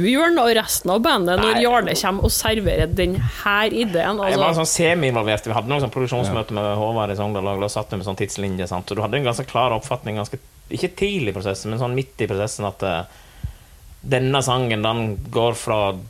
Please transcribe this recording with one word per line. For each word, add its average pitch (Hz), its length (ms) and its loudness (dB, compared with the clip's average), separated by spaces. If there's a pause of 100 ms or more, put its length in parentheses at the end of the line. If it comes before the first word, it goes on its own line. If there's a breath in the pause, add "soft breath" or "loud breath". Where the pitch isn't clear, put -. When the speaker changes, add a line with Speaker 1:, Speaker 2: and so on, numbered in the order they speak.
Speaker 1:
Jørn, 320 320 4
og 233 160 4
resten 214 400 0
av 220 80 2
bandet, 196 380 2
når 220 160 2
Speaker 2:
Nei. 233 80 4
Speaker 1:
Jarle 226 340 2
kommer 196 300 2
og 233 80 2
serverer 180 640 0
den 180 160 2 (240)
her 208 320 2
ideen? 202 480 0
Speaker 2:
Jeg 196 160 2
Speaker 1:
Altså 196 80 4
Speaker 2:
var 165 160 2
sånn 160 100 0
semi-involvert. 127 800 2
Vi 110 60 0
hadde 117 160 -2
noen 147 100 2
sånn - 140 -2
produksjonsmøte 120 580 -2
Speaker 3:
Ja. 104 60 -2
Speaker 2:
med 104 180 0
Håvard 107 380 0
i - 20 -4
Sogndal, 101 380 -2
og 98 100 0
da 104 60 -4
satt 107 180 -6
vi 107 80 -4
med 92 80 -6
sånn 95 140 -6
tidslinje, 95 500 -4
sant? 90 220 -6
Og 101 80 -2
du - 20 0
hadde 110 160 -2
en 143 80 -2
ganske 120 240 -4
klar 123 240 2
oppfatning, 107 460 -4
ganske, 104 180 -8 (320)
ikke 180 220 -4 (100)
tidlig 190 320 0
i 101 60 -6
prosessen, 101 340 -4
men 117 80 -2
sånn 123 160 -2
midt - 240 -8
i 104 80 -2
prosessen, 104 400 -2
at, - 160 -6
eh, 87 400 -4 (720 loud breath)
denne 131 400 2
sangen, 123 400 2
den 113 200 0 (280)
går 117 320 2
fra 110 180 0 (320)